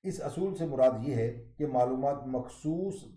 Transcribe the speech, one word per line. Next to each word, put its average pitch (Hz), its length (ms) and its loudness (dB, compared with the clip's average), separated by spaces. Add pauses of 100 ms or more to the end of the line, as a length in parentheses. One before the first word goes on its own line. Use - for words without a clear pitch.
इस 190 180 -6
असूल 180 320 -2
से 165 140 -4
मुराद 127 360 4
ये 135 120 -2
है 113 140 2
कि - 360 -6
मालूमात 131 640 2
मखसूस, 160 760 -4 (120)